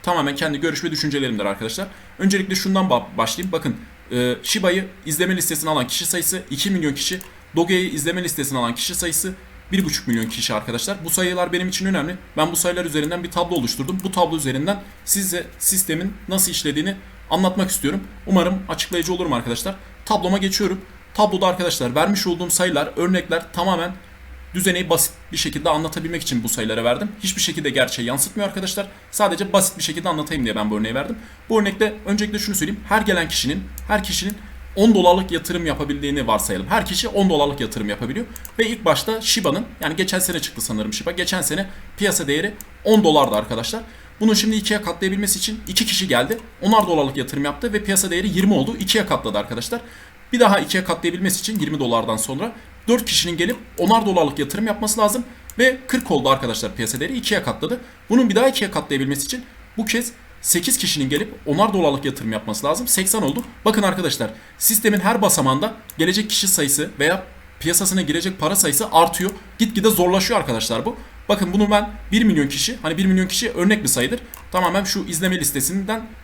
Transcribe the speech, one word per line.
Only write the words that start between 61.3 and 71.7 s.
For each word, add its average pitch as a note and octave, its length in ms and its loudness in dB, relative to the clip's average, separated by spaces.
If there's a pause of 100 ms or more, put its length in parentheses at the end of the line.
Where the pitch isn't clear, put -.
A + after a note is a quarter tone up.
onar F#3+ 260 2
dolarlık D3 320 2
yatırım B2 280 -4
yapması G#2+ 340 -4
lazım. A#3+ 220 0
Seksen F#3+ 340 2
oldu. D3+ 220 -2 (200)
Bakın G#3 180 4
arkadaşlar F3 480 0 (280)
sistemin G#3+ 420 2
her G3+ 220 2
basamağında E3 520 2 (240)
gelecek F#3 320 4
kişi - 180 0
sayısı D3+ 500 2
veya E3+ 240 2 (380)
piyasasına F#3 420 2
girecek E3+ 380 -2
para E3 160 2
sayısı F#3 360 2
artıyor. E3+ 380 4 (280)
Gitgide A3 320 4
zorlaşıyor F#3+ 500 4
arkadaşlar - 440 -2
bu. A#3+ 120 -4 (320)
Bakın G3+ 240 0
bunu G#3 180 4